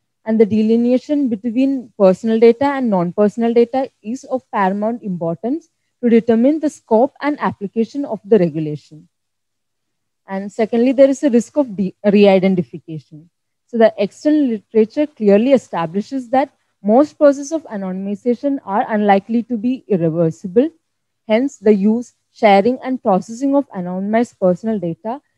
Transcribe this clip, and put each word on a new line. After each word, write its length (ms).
and 160
the 60
delineation 840
between 680
personal 420
data 260
and 240
non-personal 640
data 380
is 220
of 260
paramount 500
importance 680
to 60
determine 500
the 100
scope 520
and 180
application 680
of 180
the 140
regulation. 680
And 240
secondly, 400
there 180
is 140
a 80
risk 260
of 180
de-, 280
re-identification. 1300
So 120
the 180
external 500
literature 600
clearly 460
establishes 760
that 200
most 340
processes 340
of 120
anonymization 1000
are 240
unlikely 560
to 140
be 300
irreversible. 840
Hence, 300
the 160
use, 400
sharing, 520
and 180
processing 540
of 160
anonymized 680
personal 380
data 420